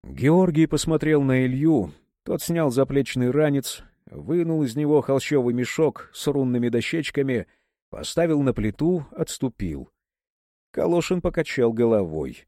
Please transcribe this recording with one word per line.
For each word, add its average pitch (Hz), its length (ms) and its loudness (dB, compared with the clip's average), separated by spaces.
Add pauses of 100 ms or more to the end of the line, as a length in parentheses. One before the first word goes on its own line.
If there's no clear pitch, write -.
Георгий 156 600 2
посмотрел 151 560 2
на 131 240 2
Илью, 127 460 2 (320)
тот - 180 -4
снял 165 280 0
заплечный 131 600 0
ранец, 143 520 0 (280)
вынул 160 520 -2
из 120 140 -2
него 147 240 4
холщовый 131 540 0
мешок 127 580 -2
с - 140 -8
рунными 127 420 0
дощечками, 127 800 -2 (440)
поставил 160 520 0
на 131 100 2
плиту, 147 600 -2
отступил. 98 760 -6 (840)
Калошин 175 480 0
покачал 139 520 0
головой. 92 760 0